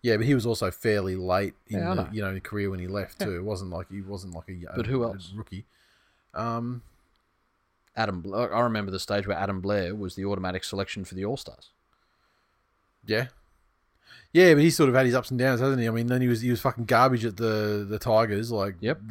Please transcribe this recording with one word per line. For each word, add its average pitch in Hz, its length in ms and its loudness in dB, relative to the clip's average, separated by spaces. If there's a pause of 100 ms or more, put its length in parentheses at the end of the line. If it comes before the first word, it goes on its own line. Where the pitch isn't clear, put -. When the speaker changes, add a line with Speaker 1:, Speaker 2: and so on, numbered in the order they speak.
Speaker 1:
Yeah, 113 160 4
but 113 80 0
he 143 80 4
was 117 120 2
also 110 240 -2
fairly 98 460 0
late 92 380 0 (120)
in 107 120 -6
Speaker 2:
Yeah, 170 140 -2
I - 20 0
Speaker 1:
the, 165 100 -2
Speaker 2:
know. - 80 -10
Speaker 1:
you 107 100 -6
know, 95 180 -6
career 101 300 -6
when 95 100 -6
he 90 60 -8
left 95 340 -8
Speaker 2:
Yeah. 190 60 -4
Speaker 1:
too. 90 100 -6
It 87 80 -6
wasn't 98 260 -6
like 87 200 -10
he 98 120 -10
wasn't 95 320 -12
like 80 140 -14
a, 90 120 -12 (160)
Speaker 2:
But 110 100 -4
Speaker 1:
a, 117 40 -4
Speaker 2:
who 131 120 0
Speaker 1:
a 113 100 -2
Speaker 2:
else? 92 220 -14
Speaker 1:
rookie. 104 320 -12 (680)
Um, 117 480 -6 (1120)
Speaker 2:
Adam 101 240 -2
Bla-, 101 300 -4
I 110 100 0
remember 107 320 0
the 95 80 -6
stage 101 260 -2
where 101 120 -2
Adam 98 220 -2
Blair 98 340 -2
was 98 220 -8
the 98 100 -6
automatic 92 380 -4
selection 98 420 -6
for - 80 -16
the 95 100 -6
All-Stars. - 460 -10 (1400)
Speaker 1:
Yeah. 113 220 -2 (1040)
Yeah, 175 200 10
but 147 100 8
he 170 60 8
sort 143 220 6
of 120 40 2
had 131 120 6
his 120 80 2
ups 127 160 -2
and 127 80 -2
downs, 127 220 2
hasn't 135 200 2
he? 113 80 2
I - 20 0
mean, 117 180 -2
then 127 120 2
he 123 80 4
was, 117 140 2
he 123 80 0
was 120 100 0
fucking 120 240 -2
garbage 120 400 4
at 101 140 -4
the, 104 500 0
the 104 100 -4
Tigers, 110 540 2
like, 101 280 -2
Speaker 2:
Yep. 117 200 -4 (100)